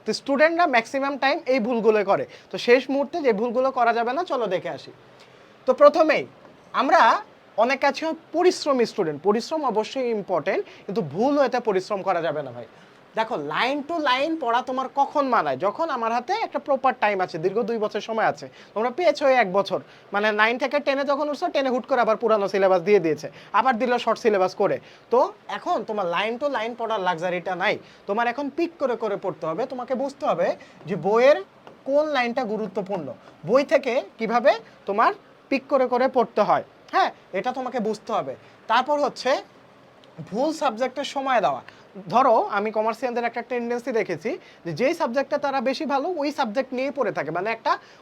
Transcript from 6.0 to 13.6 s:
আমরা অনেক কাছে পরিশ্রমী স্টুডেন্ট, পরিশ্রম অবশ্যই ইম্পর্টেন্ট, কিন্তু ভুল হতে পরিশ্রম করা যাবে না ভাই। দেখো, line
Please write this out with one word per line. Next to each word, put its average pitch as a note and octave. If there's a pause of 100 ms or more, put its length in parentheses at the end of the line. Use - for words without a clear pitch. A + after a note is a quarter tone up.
আমরা C#4+ (360)
অনেক B3
কাছে D4+ (200)
পরিশ্রমী D#4
স্টুডেন্ট, D#3
পরিশ্রম A#3
অবশ্যই A#3+
ইম্পর্টেন্ট, G3+
কিন্তু -
ভুল G#3
হতে B3+
পরিশ্রম G3
করা F3
যাবে D3+
না C3
ভাই। A#2+ (500)
দেখো, A3+
line F#3+ (100)